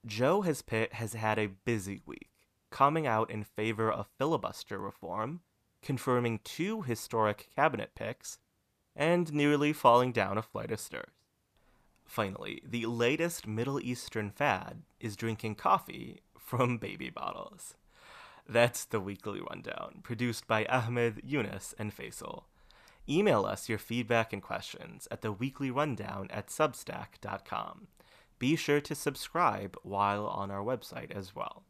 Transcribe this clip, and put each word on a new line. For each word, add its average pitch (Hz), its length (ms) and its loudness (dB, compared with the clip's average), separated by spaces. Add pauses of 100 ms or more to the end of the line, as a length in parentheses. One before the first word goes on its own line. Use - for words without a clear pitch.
Joe 127 360 2
has 165 200 0
pit-, 113 320 -2
has 110 200 -6
had 110 260 2
a 107 80 2
busy 98 580 -4
week, - 240 -14 (400)
coming 151 380 4
out 110 240 2
in 107 140 -6
favor 110 440 0
of 101 280 -2
filibuster 123 600 -2
reform, 101 640 -6 (420)
confirming 123 640 2
two 208 380 -2
historic 110 760 0
cabinet 135 400 2
picks, - 420 -8 (600)
and 165 360 4
nearly 147 380 6
falling 123 400 8
down 101 260 2
a 110 40 0
flight 110 300 -6
of 107 100 -2
stairs. - 320 -10 (920)
Finally, - 600 -4
the 113 200 -2
latest 127 640 2
Middle 120 320 0
Eastern 113 500 -4
fad 104 520 0 (180)
is 107 160 -6
drinking 110 400 -4
coffee - 640 0 (180)
from 123 400 0
baby 98 320 -8
bottles. - 680 -8 (680)
That's 120 380 4
the - 160 -2
Weekly 98 400 -6
Rundown, - 640 -10
produced 120 440 -2
by 110 180 4
Ahmed, 120 580 2
Yunus, 110 560 -2
and 107 160 -4
Faisal. - 480 -12 (640)
Email 151 380 6
us 101 240 -4
your 110 80 0
feedback 113 560 0
and 98 80 -6
questions - 680 -10
at - 120 -8
the 110 100 -2
weekly 131 400 -4
rundown 120 580 -2
at - 180 -8
substack - 760 -2
dot - 240 -8
com. - 420 -8 (520)
Be 147 180 4
sure 147 240 4
to 143 140 -6
subscribe 120 880 0
while 101 440 2
on 98 240 -4
our 98 100 -4
website - 500 -6
as 92 220 -8
well. - 360 -8